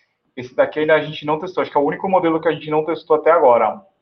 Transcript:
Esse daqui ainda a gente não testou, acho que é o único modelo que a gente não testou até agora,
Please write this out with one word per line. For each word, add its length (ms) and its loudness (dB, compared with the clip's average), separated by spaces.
Esse 180 -14
daqui 280 -2
ainda 140 2
a 40 2
gente 260 -10
não 140 -2
testou, 220 -4
acho 100 -6
que 60 -4
é 20 2
o 60 0
único 240 -4
modelo 320 0
que 80 -2
a 20 2
gente 180 -8
não 140 0
testou 320 -2
até 160 2
agora, 500 4